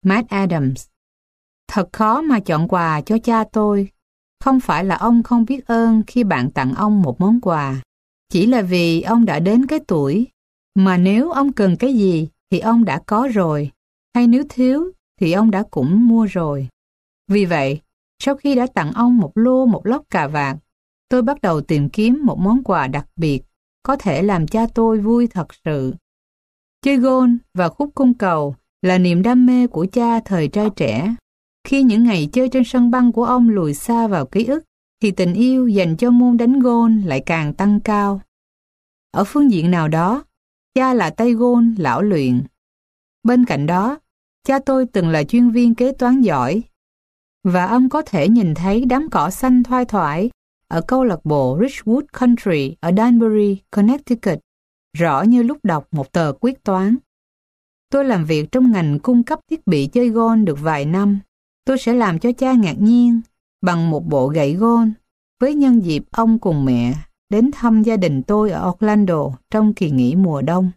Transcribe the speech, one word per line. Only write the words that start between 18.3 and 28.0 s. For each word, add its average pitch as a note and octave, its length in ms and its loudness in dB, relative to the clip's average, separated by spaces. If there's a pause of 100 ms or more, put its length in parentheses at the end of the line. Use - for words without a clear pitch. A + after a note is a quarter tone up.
khi C#4 200 -2
đã B3 120 0
tặng D#3+ 260 -4
ông A#3+ 240 2
một E3 180 0
lô B3+ 300 2
một G#3+ 200 0
lóc C4 240 -4
cà D#3+ 180 -2
vạt, C#3+ 300 -4 (520)
tôi B3+ 120 2
bắt C#4 200 -2
đầu D#3+ 200 -2
tìm C#3+ 280 -2
kiếm B3 360 0
một F#3 140 0
món A3+ 240 0
quà E3 240 -2
đặc C#3+ 280 -8
biệt D3+ 260 -4 (420)
có C4+ 120 -2
thể E3 260 -4
làm F3+ 260 0
cha A3+ 260 -2
tôi A3+ 260 0
vui A#3 280 0
thật F3+ 200 -6 (180)
sự. C#3 280 -4 (880)
Chơi C#4 160 0
gôn B3+ 400 2 (160)
và F3 160 -2
khúc C#4+ 260 -6
cung B3+ 180 2